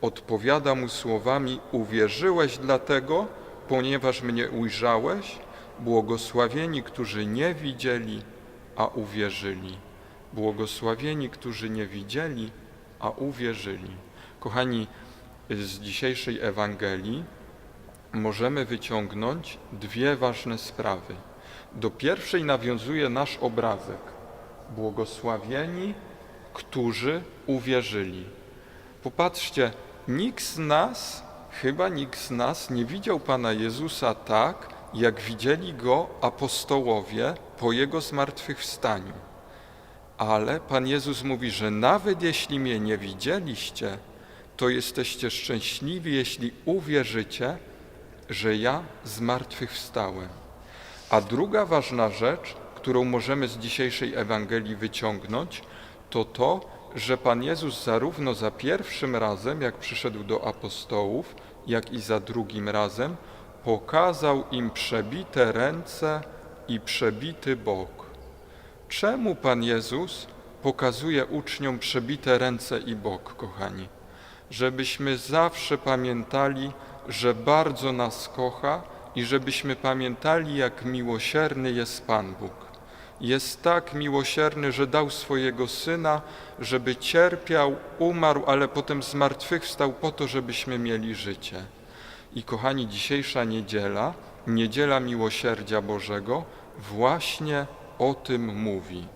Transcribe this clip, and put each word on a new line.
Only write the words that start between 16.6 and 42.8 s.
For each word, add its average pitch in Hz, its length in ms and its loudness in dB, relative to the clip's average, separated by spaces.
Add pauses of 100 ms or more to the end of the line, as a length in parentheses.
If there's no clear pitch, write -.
możemy 117 520 0
wyciągnąć 113 920 -4 (140)
dwie 117 440 0
ważne 117 420 -2
sprawy. 98 560 -4 (580)
Do 110 180 -2
pierwszej 175 540 0
nawiązuje 127 640 0
nasz 135 320 0
obrazek: 113 600 0 (760)
„Błogosławieni, 117 1200 -4 (580)
którzy 127 680 -2 (240)
uwierzyli”. 110 760 0 (800)
Popatrzcie, 139 680 2 (380)
nikt 185 360 0
z - 140 -6
nas, 160 640 2 (280)
chyba 151 380 2
nikt 139 320 -4
z - 100 -8
nas 127 400 0
nie 120 140 2
widział 185 360 0
Pana 123 320 2
Jezusa 113 600 0
tak, 117 540 2 (260)
jak 110 260 4
widzieli 143 540 0
Go 127 340 4 (120)
apostołowie 120 1120 2 (240)
po 117 140 4
Jego 139 280 4
zmartwychwstaniu. 139 1120 -2 (1080)
Ale 110 420 4
Pan 131 260 2
Jezus 135 360 0
mówi, 127 280 0
że 104 200 0
nawet 170 520 4
jeśli 147 380 0
mnie 123 200 2